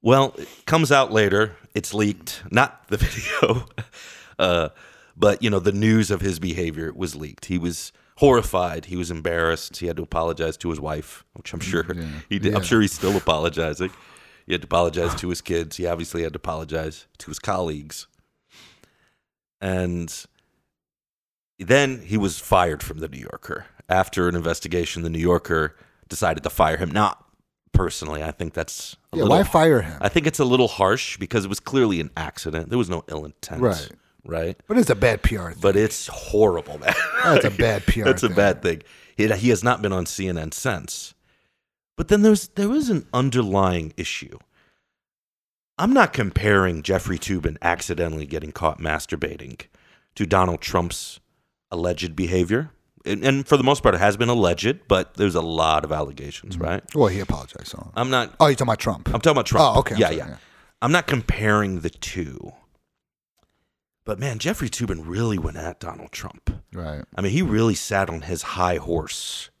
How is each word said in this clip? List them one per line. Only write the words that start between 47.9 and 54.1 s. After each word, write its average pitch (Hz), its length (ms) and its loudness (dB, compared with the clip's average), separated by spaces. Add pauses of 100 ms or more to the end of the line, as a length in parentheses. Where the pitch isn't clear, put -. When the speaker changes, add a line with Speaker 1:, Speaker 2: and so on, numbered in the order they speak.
Speaker 1:
getting 76 280 -8
caught 78 260 -4
masturbating 78 840 -6 (520)
to 107 100 -2
Donald 90 360 2
Trump's - 580 -4 (540)
alleged 87 420 -4
behavior. 92 560 0 (340)
And, 101 200 -4
and 135 240 0
for 151 80 6
the 131 80 4
most 139 180 2
part, 101 140 4
it - 20 0
has 101 180 4